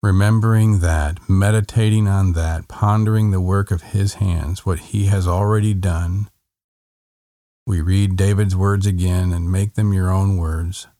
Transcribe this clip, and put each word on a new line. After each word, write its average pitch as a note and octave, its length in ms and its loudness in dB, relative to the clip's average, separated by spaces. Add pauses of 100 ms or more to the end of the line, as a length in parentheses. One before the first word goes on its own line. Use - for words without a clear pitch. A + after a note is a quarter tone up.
Remembering G#2+ 760 2
that, D#2+ 500 -2
meditating G#2+ 760 2
on G2 260 2
that, D#2+ 340 -4
pondering G#2+ 640 0
the F#2 100 0
work F#2+ 300 0
of F2 100 -2
his G2+ 340 -2
hands, E2+ 500 -2
what F2+ 140 -2
he G#2 260 -4
has G2 220 2
already G#2 460 0
done, F2+ 560 -2 (1400)
we F2 140 0
read F#2+ 340 0
David's G2 400 0
words G2 300 0
again F#2 460 0
and E2+ 200 -4
make G2 220 -2
them G#2 200 0
your F#2 180 0
own F#2+ 260 2
words. E2 500 -4 (120)